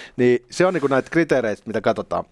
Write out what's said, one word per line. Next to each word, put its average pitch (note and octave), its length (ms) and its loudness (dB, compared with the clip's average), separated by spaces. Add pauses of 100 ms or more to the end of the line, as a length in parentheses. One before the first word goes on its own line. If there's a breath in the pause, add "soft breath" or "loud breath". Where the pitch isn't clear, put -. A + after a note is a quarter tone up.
(180 loud breath)
Niin B2 320 2
se - 160 0
on F#3 80 2
niin D#3+ 80 -2
kuin C#3 100 0
näitä C3 180 0
kriteereitä, C3+ 560 0
mitä G#2 160 -4
katsotaan. F#2 500 -2